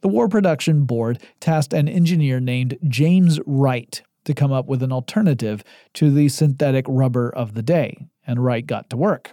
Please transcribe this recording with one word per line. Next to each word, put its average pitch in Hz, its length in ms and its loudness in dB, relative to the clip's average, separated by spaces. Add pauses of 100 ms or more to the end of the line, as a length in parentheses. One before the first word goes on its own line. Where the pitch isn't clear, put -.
the 196 80 0
War 220 200 2
Production 165 540 2
Board 120 360 -2 (200)
tasked 156 340 0
an 147 140 2
engineer 160 520 2
named 127 380 -2 (100)
James 160 600 4
Wright 135 560 -2 (220)
to 147 100 -2
come 139 160 2
up 131 160 -2
with 131 160 -2
an 131 80 -4
alternative 127 720 -2 (320)
to 147 160 4
the 147 180 4
synthetic 135 580 0
rubber 127 440 0
of 107 240 -8
the 113 80 -6
day, 120 420 -2 (220)
and 123 160 -2
Wright 120 240 -2
got 110 240 -8
to 120 60 -6
work. 170 340 -2